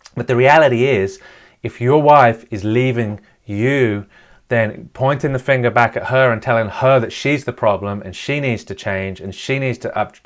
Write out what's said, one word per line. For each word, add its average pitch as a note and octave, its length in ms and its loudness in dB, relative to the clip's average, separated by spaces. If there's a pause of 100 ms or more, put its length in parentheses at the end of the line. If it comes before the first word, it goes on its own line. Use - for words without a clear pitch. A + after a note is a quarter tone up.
(160)
But A#2+ 100 -6
the B2 100 -2
reality C3 500 4
is, G2 340 0 (420)
if - 180 -12
your C#3 220 2
wife C#3 480 6
is G2 140 -8
leaving A2+ 560 -2 (260)
you, A2 640 0 (400)
then A2+ 460 -2
pointing C#3 400 -2
the B2+ 60 -4
finger B2 300 0
back A2+ 260 2
at - 120 -6
her C3 240 2
and G#2+ 100 -4
telling A#2 260 0
her C3 320 2
that G#2 140 -4
she's C#3 320 -4
the - 80 -6
problem G2+ 480 -2
and F#2+ 140 -14
she C#3+ 240 -6
needs B2+ 260 -4
to G2 100 -14
change F#2+ 460 -8
and F#2+ 140 -12
she C3+ 240 -4
needs C3 180 -4
to - 180 -8
up-, G#2+ 200 -4 (100)